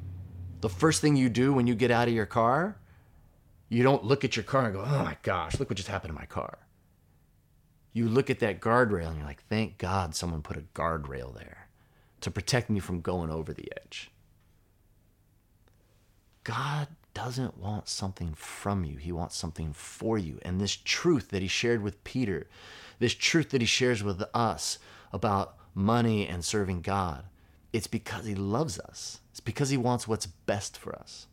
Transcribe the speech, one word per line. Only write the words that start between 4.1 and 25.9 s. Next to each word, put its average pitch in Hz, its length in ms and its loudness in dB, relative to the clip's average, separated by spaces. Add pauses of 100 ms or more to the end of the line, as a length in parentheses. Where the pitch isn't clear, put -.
at 123 120 0
your 107 80 -4
car 135 200 2
and 104 100 -2
go, 98 80 -4
"Oh 135 220 0
my - 180 -4
gosh, 87 360 -2
look 139 100 -2
what 101 80 -2
just 95 140 -8
happened 87 240 -4
to 69 40 -10
my 65 60 -10
car." - 340 -8 (1300)
You 117 160 2
look 127 220 4
at 117 80 2
that 101 220 0
guardrail 110 480 4
and 80 100 -4
you're 73 80 -6
like, 71 220 -12
"Thank 107 280 -2
God 90 380 0
someone 85 260 -4
put - 160 -8
a 76 80 -10 (100)
guardrail 69 600 -4
there - 340 -18 (540)
to - 80 -4
protect 117 400 0
me 104 100 2
from 90 220 -4
going 87 260 0
over 78 240 -4
the - 240 -10
edge." - 340 -14 (2250)
God 143 440 -2 (240)
doesn't 127 460 -4
want 104 300 -6
something 92 460 -6
from 98 500 -2
you. 71 120 -6
He 78 160 -6
wants 82 240 -4
something 80 380 -6
for - 420 -4
you. 80 260 -2
And 90 180 -2
this 101 160 0
truth - 520 2
that 95 140 0
he 95 60 -2
shared 117 340 2
with 101 220 -4
Peter, 101 440 -2 (500)
this 120 160 2
truth - 360 2
that 135 100 2
he 117 60 4
shares 123 360 2
with 101 200 -2 (120)
us 110 440 0 (340)
about 98 440 0 (180)
money 110 520 4